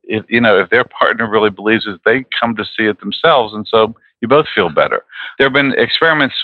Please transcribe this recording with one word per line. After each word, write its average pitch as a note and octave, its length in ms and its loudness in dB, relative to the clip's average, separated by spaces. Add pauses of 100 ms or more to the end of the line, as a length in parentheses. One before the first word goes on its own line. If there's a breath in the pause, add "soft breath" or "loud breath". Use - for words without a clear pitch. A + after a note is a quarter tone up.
if, A2 260 -6
you A#2+ 120 0
know, G#2+ 180 4
if F#2 100 0
their A#2+ 160 2
partner A#2 460 -2
really G#2+ 180 2
believes G2+ 380 -2
it, G2 180 -10
they B2+ 220 0 (120)
come A#2 180 -2
to G#2 80 -6
see A2 200 -6
it G#2 160 -2
themselves. A2 540 0
And G#2+ 120 -10
so A2+ 280 2 (260 soft breath)
you A#2 60 -6
both D3 260 4
feel F#2 160 0
better. D2 360 -2 (340 loud breath)
There C#3 80 2
have C3 80 0
been C#3 240 2
experiments, D3 640 0